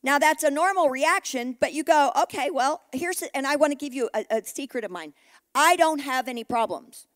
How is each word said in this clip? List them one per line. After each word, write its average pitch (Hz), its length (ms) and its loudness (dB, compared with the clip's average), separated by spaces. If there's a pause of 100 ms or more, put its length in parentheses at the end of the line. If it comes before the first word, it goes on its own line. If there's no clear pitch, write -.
Now, 277 160 2
that's 311 240 2
a 302 80 2
normal 339 380 2
reaction, 262 720 -2
but 269 140 -2
you 302 100 -4
go, 294 280 4 (100)
"Okay, 285 260 -4
well, 285 320 -2 (120)
here's," 349 280 -4
the, 294 160 -8
and 269 100 -4
I 285 100 0
wanna 294 180 2
give 277 180 -10
you 247 220 -4
a, 214 160 -4
a 226 120 0
secret 254 420 -10
of 185 60 -10
mine. 160 220 -14 (420)
I 320 220 6
don't 320 220 2
have 262 300 -4
any 240 160 -8
problems. - 720 -6